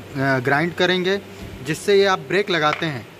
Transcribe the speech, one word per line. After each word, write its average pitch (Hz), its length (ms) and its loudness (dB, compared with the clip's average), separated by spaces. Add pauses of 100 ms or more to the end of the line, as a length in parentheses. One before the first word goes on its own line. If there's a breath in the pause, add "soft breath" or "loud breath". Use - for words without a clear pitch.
(180)
ग्राइंड 139 560 2
करेंगे, 185 480 0 (460 loud breath)
जिससे 160 280 0
ये 196 100 6
आप 190 140 2
ब्रेक 180 300 0
लगाते 156 360 0
हैं 131 220 -6 (120)